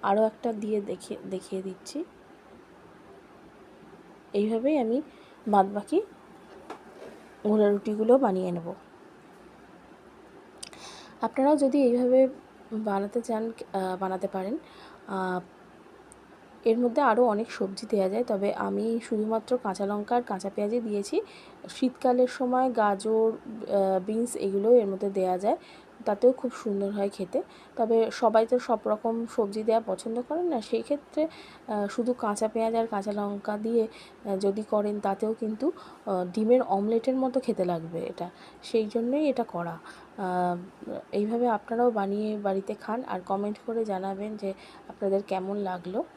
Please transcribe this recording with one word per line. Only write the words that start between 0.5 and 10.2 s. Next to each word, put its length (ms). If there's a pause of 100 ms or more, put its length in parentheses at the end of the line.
দিয়ে 280
দেখিয়ে, 380 (100)
দেখিয়ে 320
দিচ্ছি। 420 (2250)
এইভাবেই 440
আমি 240 (460)
বাদবাকি 540 (1400)
ঘোলা 260
রুটিগুলো 480
বানিয়ে 340
নেব। 220 (2500)